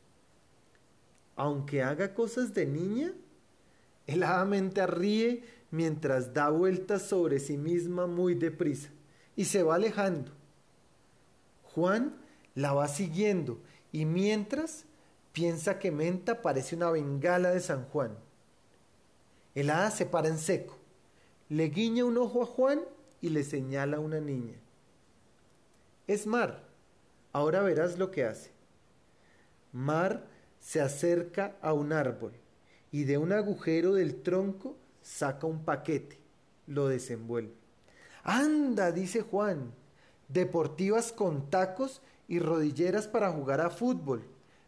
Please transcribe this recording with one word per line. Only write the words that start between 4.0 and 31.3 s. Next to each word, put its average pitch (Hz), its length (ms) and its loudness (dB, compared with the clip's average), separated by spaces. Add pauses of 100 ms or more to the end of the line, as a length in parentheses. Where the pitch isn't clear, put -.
El 165 160 2
hada 180 200 2
menta 190 420 0
ríe 214 580 2 (260)
mientras 151 640 0
da 147 160 4
vueltas 185 520 2
sobre 165 360 2
sí 143 180 -4
misma 175 520 0
muy 175 260 2
deprisa 151 560 -2 (460)
y 190 80 0
se 190 180 2
va 160 140 4
alejando. 196 560 0 (1300)
Juan 208 540 0 (400)
la 139 160 0
va 143 160 2
siguiendo 170 720 -2 (320)
y 156 140 -2
mientras 208 800 -2 (460)
piensa 170 460 -2
que 180 140 -2
Menta 180 500 -2
parece 139 340 -2
una 170 140 0
bengala 165 600 2
de 180 100 2
San 139 260 -4
Juan. 117 320 -4 (1400)
El 143 160 0
hada 185 200 2
se 196 140 -2
para 160 240 6
en 160 80 4
seco, - 400 2 (720)
le 156 200 4
guiña 226 360 2
un 240 140 4
ojo 247 240 2
a 233 40 0
Juan 269 340 2 (400)
y 170 100 -2
le 151 120 2
señala 139 560 -2
a - 20 -2
una 156 200 -4
niña. 127 380 -6 (1500)
"Es 208 200 -2
Mar, 220 420 -2 (640)
ahora 156 300 2
verás 170 360 0
lo 190 120 -2
que 143 140 -2
hace". 107 260 -6 (1200)
Mar 156 540 0 (340)
se - 200 -2
acerca 170 840 0